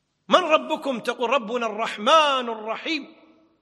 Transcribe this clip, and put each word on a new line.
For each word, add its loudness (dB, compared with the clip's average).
"من 6
ربكم؟" 0
تقول: -4
"ربنا -2
الرحمن 2
الرحيم". -8